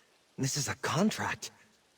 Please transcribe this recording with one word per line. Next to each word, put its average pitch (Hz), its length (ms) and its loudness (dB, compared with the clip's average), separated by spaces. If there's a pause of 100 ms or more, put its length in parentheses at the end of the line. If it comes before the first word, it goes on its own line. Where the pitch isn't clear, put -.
(380)
this 135 180 0
is 135 120 -2
a 110 80 -4
contract. - 720 0 (480)